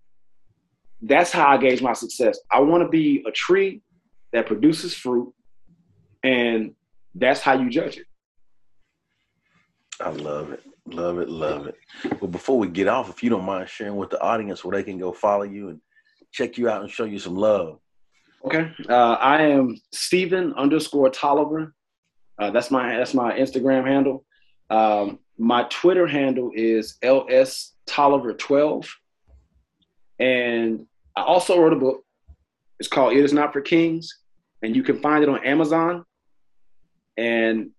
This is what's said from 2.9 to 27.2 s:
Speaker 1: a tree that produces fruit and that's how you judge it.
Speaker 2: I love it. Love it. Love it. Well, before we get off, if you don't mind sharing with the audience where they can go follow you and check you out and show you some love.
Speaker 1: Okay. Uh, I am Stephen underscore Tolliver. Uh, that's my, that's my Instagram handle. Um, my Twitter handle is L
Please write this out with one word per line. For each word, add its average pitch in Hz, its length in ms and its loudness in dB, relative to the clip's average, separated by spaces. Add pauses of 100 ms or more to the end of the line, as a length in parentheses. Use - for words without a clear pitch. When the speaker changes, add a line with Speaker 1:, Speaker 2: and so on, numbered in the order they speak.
Speaker 1:
a 107 40 -6
tree 190 520 0 (500)
that 117 140 0
produces 156 480 0
fruit 123 360 -4 (960)
and 117 480 0 (400)
that's 123 240 2
how 135 220 2
you 123 80 0
judge 147 280 -4
it. - 100 -20 (1900)
Speaker 2:
I 85 80 -6
love 76 420 -8
it. - 100 -14 (240)
Love 87 340 -6
it. 87 100 -4
Love 78 380 -6
it. - 80 -14 (440)
Well, 95 100 -6
before 107 300 -2
we 101 80 0
get 92 220 0
off, 120 200 -2
if - 140 -14
you 120 60 0
don't 98 160 0
mind 92 240 -6
sharing 101 260 -10
with 98 140 -8
the - 120 -4
audience 104 420 -4
where 92 120 -6
they 98 80 -2
can 98 140 -10
go 90 160 -8
follow 101 300 0
you 101 260 -12
and 78 100 -18 (520)
check 120 260 -6
you 117 120 0
out 104 120 -4
and 101 100 -12
show 117 140 -6
you 101 140 -8
some 87 160 -8
love. 95 440 0 (680)
Speaker 1:
Okay. 160 260 -2 (180)
Uh, 120 240 6
I 143 300 4
am 135 340 2 (160)
Stephen 180 600 -2
underscore 143 560 2
Tolliver. 151 640 -2 (640)
Uh, 104 140 -4
that's 117 200 0
my, 123 260 0
that's 123 160 -2
my 120 260 0
Instagram 131 480 0
handle. 135 380 0 (440)
Um, 107 500 0 (180)
my 120 320 0
Twitter 180 380 2
handle 131 460 -2
is 113 480 -2
L 127 280 2